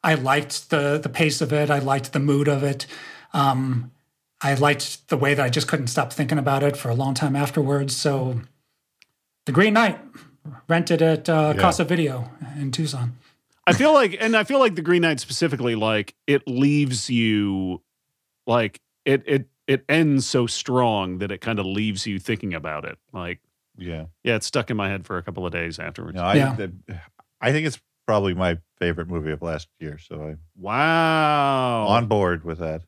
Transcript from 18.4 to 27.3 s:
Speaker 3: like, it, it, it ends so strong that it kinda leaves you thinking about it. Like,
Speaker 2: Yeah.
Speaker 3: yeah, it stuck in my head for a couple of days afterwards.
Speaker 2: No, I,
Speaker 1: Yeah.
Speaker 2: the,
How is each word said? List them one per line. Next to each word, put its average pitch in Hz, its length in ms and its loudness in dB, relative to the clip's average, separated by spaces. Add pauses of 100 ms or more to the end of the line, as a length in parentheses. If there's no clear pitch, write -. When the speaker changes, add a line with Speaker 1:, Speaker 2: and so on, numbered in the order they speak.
Speaker 3:
like, 113 340 0 (260)
it, 135 200 2
it, 135 220 0 (200)
it 131 220 0
ends 147 360 2
so 123 220 0
strong 110 720 0
that 98 120 -6
it 95 100 -8
kinda 107 220 -4
leaves 101 440 -4
you 98 120 -6
thinking 101 340 -6
about 76 320 -8
it. - 120 -12 (140)
Like, 90 300 -10 (360)
Speaker 2:
Yeah. 82 280 -10 (180)
Speaker 3:
yeah, 120 120 0
it 110 80 -4
stuck - 260 -4
in 110 80 -2
my 101 100 -2
head 98 180 -6
for 95 120 -8
a 85 60 -8
couple 90 220 -8
of 82 60 -4
days 85 280 -6
afterwards. 82 360 -12
Speaker 2:
No, 87 80 -4
I, 95 120 2
Speaker 1:
Yeah. 135 200 2
Speaker 2:
the, 98 160 -6 (680)